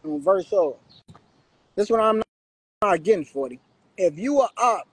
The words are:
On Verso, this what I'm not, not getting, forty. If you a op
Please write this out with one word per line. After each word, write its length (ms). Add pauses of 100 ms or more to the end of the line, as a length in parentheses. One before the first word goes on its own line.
On 160
Verso, 580 (960)
this 160
what 80
I'm 180
not, 100 (540)
not 220
getting, 220
forty. 340 (380)
If 200
you 240
a 160
op 360